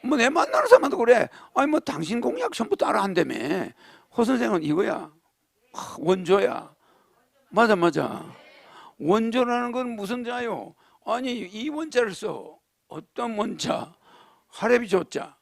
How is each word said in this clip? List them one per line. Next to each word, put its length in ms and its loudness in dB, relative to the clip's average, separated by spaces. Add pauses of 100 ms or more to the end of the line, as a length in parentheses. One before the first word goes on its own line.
뭐, 160 0
내 120 4
만나는 380 0
사람한테 300 8
그래. 300 4 (260)
"아니, 160 2
뭐, 100 2
당신 420 -4
공약 320 -2
전부 220 -2
따라한다며." 600 0 (800)
허 60 4
선생은 400 0
이거야. 480 -2 (640)
하, 260 -14
원조야. 760 2 (760)
맞아, 260 4
맞아. 480 0 (760)
원조라는 720 0
건 240 -6
무슨 280 -6
자요? 500 -8 (320)
아니, 340 -4
이 300 -8
원자를 440 -2
써. 440 -10 (300)
어떤 500 -8
원자? 560 -4 (540)
하레비 400 2
조자. 540 -2